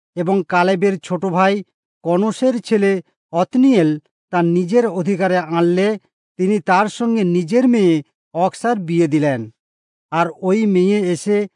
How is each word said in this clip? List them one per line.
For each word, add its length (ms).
এবং 340
কালেবের 500
ছোট 280
ভাই 380
কনসের 580
ছেলে 420
অতনিয়েল 640
তার 140
নিজের 420
অধিকারে 520
আনলে 600
তিনি 240
তার 280
সঙ্গে 360
নিজের 440
মেয়ে 340
অক্সার 440
বিয়ে 300
দিলেন। 420
আর 160
ওই 260
মেয়ে 340
এসে 560